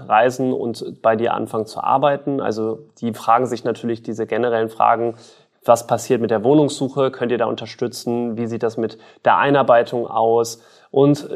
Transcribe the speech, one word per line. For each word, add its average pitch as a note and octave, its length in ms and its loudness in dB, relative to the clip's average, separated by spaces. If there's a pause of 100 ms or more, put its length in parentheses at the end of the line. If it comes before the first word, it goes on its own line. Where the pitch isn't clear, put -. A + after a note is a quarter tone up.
reisen B2+ 440 2
und - 480 -8
bei A2+ 140 2
dir A2+ 200 -2
anfangen A2 320 -6
zu - 160 -12
arbeiten. C#3 580 0
Also A2 400 -4 (180)
die A#2 160 -6
fragen A#2+ 320 2
sich A#2 160 -6
natürlich A2+ 400 -4
diese A2 240 -6
generellen A2+ 420 -2
Fragen, A2+ 460 2 (500)
was - 220 4
passiert A#2+ 340 0
mit A2+ 120 0
der G#2 100 0
Wohnungssuche, C3+ 720 2
könnt A#2+ 180 -4
ihr A#2+ 80 0
da A#2 80 0
unterstützen, A#2 920 -6
wie A#2 120 -4
sieht A#2 160 -6
das A2+ 120 -4
mit A2 220 -4 (260)
der G#2 140 4
Einarbeitung A#2+ 720 2
aus? A2+ 520 0 (300)
Und C#3+ 440 2